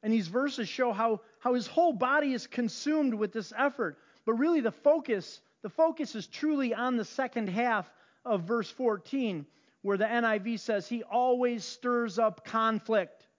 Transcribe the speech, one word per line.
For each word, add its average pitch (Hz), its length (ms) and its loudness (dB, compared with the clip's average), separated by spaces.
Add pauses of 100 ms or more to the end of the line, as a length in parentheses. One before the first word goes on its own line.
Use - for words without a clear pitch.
And 220 100 2
these 208 140 2
verses 247 420 -2
show 247 220 0
how, 220 300 0 (180)
how 247 160 2
his 240 100 -2
whole 330 280 4
body 269 400 2
is 240 120 -4
consumed 269 680 0
with 208 180 -2
this 214 240 -8
effort. 240 400 -2 (260)
But 226 100 0
really 302 280 2
the 226 100 0
focus, 262 720 0 (220)
the 208 60 -8
focus 320 440 0
is 220 140 -8
truly 277 480 -2
on 247 200 -2
the 226 100 0
second 240 440 -4
half 214 420 0 (320)
of 208 200 0
verse 214 260 -2
fourteen, 214 760 -2 (340)
where 196 160 0
the 214 120 0
N 233 160 0
I 220 140 2
V 220 180 -4
says, 208 300 -4
"He 233 160 -6
always 247 600 0
stirs 233 540 -4
up 220 280 0
conflict." 220 800 0 (140)